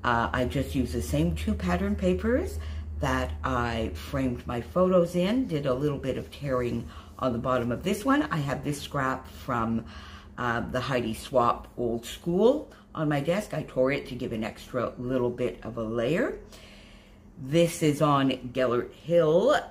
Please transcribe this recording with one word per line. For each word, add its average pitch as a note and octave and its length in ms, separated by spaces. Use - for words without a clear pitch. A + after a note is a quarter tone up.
Uh, A#2 300
I B2+ 120
just B2+ 280
used B2+ 200
the A#2+ 80
same D#3+ 340
two G#3+ 180
pattern F#3+ 420
papers G3 640
that C3 320
I A#2 480
framed C3 520
my B2 140
photos F3+ 560
in, G#3+ 320
did D3 200
a B2+ 60
little C#3 260
bit C3 180
of - 140
tearing B2 540
on B2+ 120
the A#2 80
bottom B2 320
of A#2 120
this G3+ 200
one. C#4 200
I E3 140
have C#3+ 280
this C#3+ 160
scrap C3 480
from, A2+ 560
uh, A#2 240
the B2+ 100
Heidi B2 320
Swapp - 540
Old A#2+ 280
School A3 680
on D#3 140
my D3 140
desk. F3 320
I D3 100
tore C3 280
it C#3+ 160
to B2+ 80
give A#2+ 180
an A2 100
extra - 540
little B2 320
bit B2 340
of A2+ 140
a A2+ 60
layer. B2+ 560
This D#3+ 400
is D3 200
on C#3 300
Gellert B2 400
Hill E3+ 640